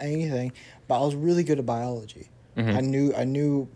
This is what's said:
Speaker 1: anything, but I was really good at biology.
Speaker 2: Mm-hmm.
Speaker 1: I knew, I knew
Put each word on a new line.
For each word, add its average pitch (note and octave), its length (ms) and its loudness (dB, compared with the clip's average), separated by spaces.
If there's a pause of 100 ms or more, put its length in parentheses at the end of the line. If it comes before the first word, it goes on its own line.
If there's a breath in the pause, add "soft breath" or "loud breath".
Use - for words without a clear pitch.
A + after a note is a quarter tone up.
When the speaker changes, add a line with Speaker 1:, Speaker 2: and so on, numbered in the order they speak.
Speaker 1:
anything, D3 520 -4 (360 loud breath)
but B2+ 120 4
I C#3+ 40 2
was D3 100 0
really E3+ 300 2
good D3 140 2
at B2 80 -2
biology. A#2+ 640 -6 (280)
Speaker 2:
Mm-hmm. A2 200 2
Speaker 1:
I C3 40 2
knew, C3+ 340 2
I B2 100 0
knew C#3 520 0